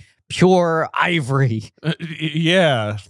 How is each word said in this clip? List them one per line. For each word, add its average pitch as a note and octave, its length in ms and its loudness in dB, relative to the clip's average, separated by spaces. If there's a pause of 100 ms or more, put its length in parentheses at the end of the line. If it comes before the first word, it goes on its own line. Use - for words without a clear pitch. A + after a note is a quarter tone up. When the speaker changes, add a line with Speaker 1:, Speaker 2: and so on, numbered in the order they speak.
(280)
Speaker 1:
pure F3 680 2
ivory. C3+ 760 -2 (120)
Speaker 2:
Uh, D#3+ 180 -4
y-, E3+ 60 -10 (280)
yeah, D#3 600 2 (140)